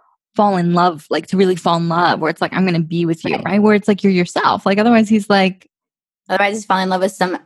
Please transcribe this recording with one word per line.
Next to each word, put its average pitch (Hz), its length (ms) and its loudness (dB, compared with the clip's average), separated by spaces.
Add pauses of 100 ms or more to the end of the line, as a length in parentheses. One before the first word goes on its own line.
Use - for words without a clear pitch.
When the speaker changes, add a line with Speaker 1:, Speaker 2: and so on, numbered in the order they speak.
(360)
Speaker 1:
fall 208 220 2
in 175 180 0
love, 175 340 0
like, - 180 -4
to 185 100 -2
really 185 180 2
fall 170 220 0
in 170 120 -2
love, 165 300 0
where 156 100 -2
it's 165 120 -6
like, 170 120 -2
"I'm 185 120 0
gonna 170 140 0
be 170 280 -2
with 165 180 -4
you," 175 120 -4
Speaker 2:
Right. - 80 -10
Speaker 1:
right? 196 180 0
Where 214 100 4
it's 202 140 -2
like, 196 160 0
you're 196 100 2
yourself. 175 540 -2
Like, 196 100 0
otherwise 220 320 2
he's 214 180 0
like 190 400 0 (600)
Speaker 2:
Otherwise, 202 260 0
you 220 100 -8
fall 190 140 0
in 185 80 -2
love 185 140 -2
with 196 100 0
some 180 340 -4